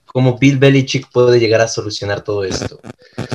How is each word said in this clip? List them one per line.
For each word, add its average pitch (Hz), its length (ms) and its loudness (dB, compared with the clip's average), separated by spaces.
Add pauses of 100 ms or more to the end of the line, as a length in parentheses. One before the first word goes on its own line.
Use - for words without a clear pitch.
cómo 127 300 0
Bill 135 200 2
Belichick 135 520 2
puede 123 300 4
llegar 110 220 2
a 113 80 2
solucionar 101 520 -8
todo 104 220 -6
esto. 95 380 -8 (540)